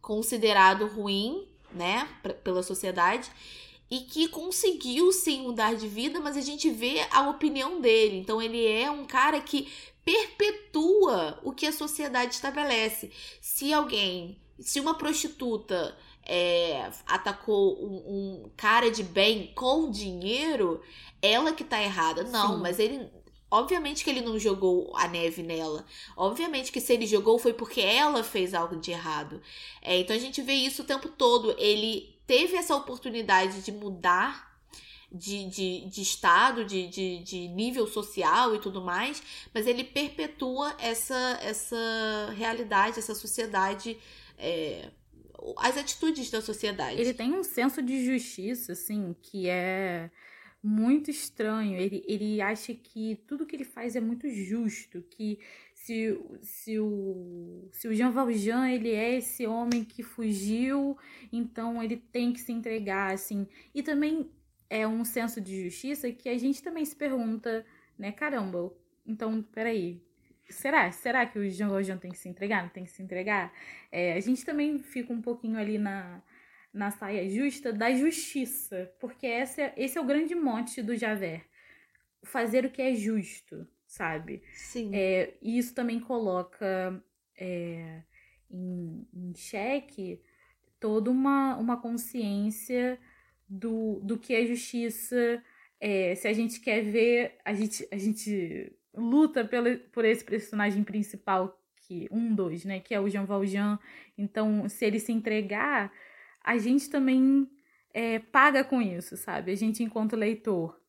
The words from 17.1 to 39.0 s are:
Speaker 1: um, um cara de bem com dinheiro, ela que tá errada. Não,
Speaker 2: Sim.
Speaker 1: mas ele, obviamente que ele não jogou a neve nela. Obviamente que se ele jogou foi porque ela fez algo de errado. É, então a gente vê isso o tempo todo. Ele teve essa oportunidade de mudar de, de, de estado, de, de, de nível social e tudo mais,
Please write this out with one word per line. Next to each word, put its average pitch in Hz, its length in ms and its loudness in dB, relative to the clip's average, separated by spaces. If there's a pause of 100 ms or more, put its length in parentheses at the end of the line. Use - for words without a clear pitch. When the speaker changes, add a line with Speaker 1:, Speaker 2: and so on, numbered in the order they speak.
Speaker 1:
um, 196 640 -8
um 107 100 -18
cara 226 340 6
de 220 120 -4
bem 196 520 4
com 269 360 2
dinheiro, 202 880 0 (400)
ela 247 320 4
que - 120 -6
tá 214 180 -2
errada. 170 420 0
Não, 208 320 2
Speaker 2:
Sim. 165 60 -2
Speaker 1:
mas 180 160 0
ele, 240 300 0 (420)
obviamente 285 540 2
que 311 60 2
ele 254 100 0
não 226 180 -2
jogou 190 580 2
a 175 120 4
neve 170 340 -2
nela. 160 420 -4 (320)
Obviamente 254 540 0
que 247 100 -2
se 247 120 4
ele 226 140 4
jogou 214 320 6
foi 233 160 4
porque 233 260 -4
ela 247 420 4
fez 190 320 -2
algo 170 220 0
de 160 140 -8
errado. 156 500 -6 (400)
É, 180 180 4
então 185 160 2
a 226 40 2
gente 269 240 -4
vê 262 100 0
isso 262 300 0
o - 40 -8
tempo 277 220 -2
todo. 240 500 6
Ele 214 680 2
teve 339 300 6
essa 330 200 2
oportunidade 208 840 2
de 208 100 -6
mudar 196 800 0 (580)
de, 196 380 -8
de, 185 400 -4
de 196 140 -8
estado, 214 640 6
de, 190 240 -2
de, 185 340 -4
de 180 260 -10
nível 220 380 0
social 208 680 2
e 208 40 -2
tudo 190 240 -6
mais, 196 400 -2 (300)